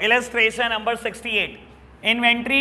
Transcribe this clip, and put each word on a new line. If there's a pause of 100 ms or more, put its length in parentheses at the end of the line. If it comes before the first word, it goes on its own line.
illustration
number
sixty
eight, (460)
inventory